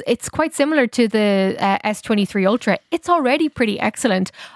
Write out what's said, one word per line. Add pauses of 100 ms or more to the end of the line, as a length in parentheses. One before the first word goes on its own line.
it's
quite
similar
to
the,
uh,
S
twenty-three
Ultra. (140)
It's
already
pretty
excellent. (240)